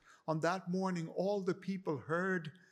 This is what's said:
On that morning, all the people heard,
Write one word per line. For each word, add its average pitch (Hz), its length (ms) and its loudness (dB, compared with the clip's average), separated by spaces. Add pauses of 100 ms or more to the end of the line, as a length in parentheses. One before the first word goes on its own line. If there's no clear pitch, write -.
(280)
On 160 140 2
that 180 280 2
morning, 185 460 0
all 202 260 2
the 180 120 2
people 185 440 -2
heard, 170 540 0 (200)